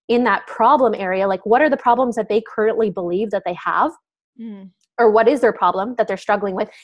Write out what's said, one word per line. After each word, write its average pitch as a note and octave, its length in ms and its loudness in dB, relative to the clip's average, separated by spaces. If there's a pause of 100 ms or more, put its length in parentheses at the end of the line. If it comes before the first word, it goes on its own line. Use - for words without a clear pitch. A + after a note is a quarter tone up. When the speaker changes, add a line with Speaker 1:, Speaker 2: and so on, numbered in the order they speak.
Speaker 1:
in A#3+ 180 2
that G3 200 0
problem B3 480 2
area, F#3+ 340 -2
like, F#3+ 200 -4
what A#3 160 4
are D4+ 60 2
the C4 80 0
problems A#3+ 380 0
that G#3+ 140 -4
they G#3+ 120 0
currently A3 500 -2
believe F#3 400 -4
that G3 120 -4
they F3 120 -6
have? F3+ 360 -2 (480)
Speaker 2:
Mm. G3+ 300 -16 (300)
Speaker 1:
Or A#3 120 6
what A3 160 4
is C4+ 140 2
their A3+ 120 2
problem F#3+ 440 -2
that A3 100 0
they're F#3+ 100 -6
struggling G3+ 380 -4
with G#3 140 -6 (140)